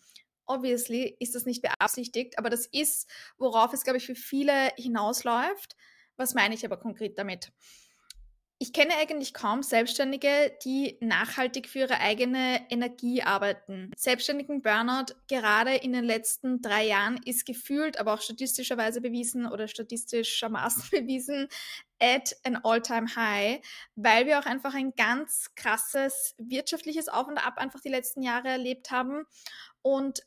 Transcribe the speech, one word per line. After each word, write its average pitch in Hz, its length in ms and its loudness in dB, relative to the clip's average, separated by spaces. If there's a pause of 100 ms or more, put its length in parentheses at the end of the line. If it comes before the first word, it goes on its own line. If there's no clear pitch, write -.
(460)
Obviously 247 720 -2
ist 240 160 -6
das 240 100 -6
nicht 247 160 -4
beabsichtigt, 247 760 -2
aber 233 120 2
das 240 160 0
ist, - 440 -2 (280)
worauf 240 360 6
es, 262 100 -2
glaub 254 120 2
ich, 254 100 -4
für 254 100 -8
viele 277 600 2
hinausläuft. 240 1000 0 (420)
Was 247 160 0
meine 220 220 4
ich - 100 -6
aber 196 120 -4
konkret 214 400 -6
damit? 196 340 -6 (1080)
Ich 247 120 -6
kenne 320 260 4
eigentlich 302 360 0
kaum 233 280 0
Selbstständige, 277 1000 2
die 269 380 -2
nachhaltig 247 680 0
für 269 120 -6
ihre 254 200 2
eigene 247 720 2
Energie 247 520 -2
arbeiten. 196 760 -2
Selbstständigen 277 640 0
Burnout 240 540 2 (120)
gerade 233 480 4
in 254 160 0
den 247 140 0
letzten 240 560 0
drei 214 240 2
Jahren 214 400 2
ist 247 200 -2
gefühlt, 285 540 -2
aber 214 140 0
auch 214 80 -2
statistischerweise 233 800 -2
bewiesen 240 460 -4
oder 214 200 -6
statistischermaßen 226 1200 -2
<laughs> - 40 -18
bewiesen, 269 580 0 (500)
at 247 440 2
an 247 200 -2
all-time 233 520 0
high, 214 440 0 (360)
weil 226 320 6
wir 285 120 6
auch 285 60 0
einfach 269 300 -2
ein 262 200 -2
ganz 240 600 0
krasses 269 840 -2
wirtschaftliches 294 720 -4
Auf 262 180 0
und 294 100 -6
Ab - 200 -2
einfach 262 240 -6
die 277 80 -8
letzten 254 320 -4
Jahre 247 260 -2
erlebt 254 440 -4
haben. 269 340 -2 (580)
Und 269 440 0